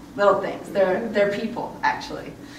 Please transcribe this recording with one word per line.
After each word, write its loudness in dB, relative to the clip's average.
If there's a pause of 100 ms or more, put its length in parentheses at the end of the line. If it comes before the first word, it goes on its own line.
(160)
little 6
things. -6
They're, 2
they're 4
people, -4
actually. -4 (280)